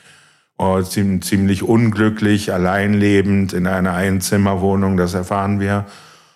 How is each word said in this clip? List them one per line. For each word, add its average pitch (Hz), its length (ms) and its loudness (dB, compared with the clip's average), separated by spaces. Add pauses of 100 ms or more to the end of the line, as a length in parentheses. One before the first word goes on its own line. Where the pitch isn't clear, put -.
(560)
oh, 95 240 0
ziem-, 95 400 -2
ziemlich 98 420 0
unglücklich, 107 880 0
allein 98 440 0
lebend 98 580 2
in 90 140 -2
einer 92 260 0
Einzimmerwohnung, 98 1040 0
das 87 160 0
erfahren 98 480 -2
wir. 101 240 -2 (500)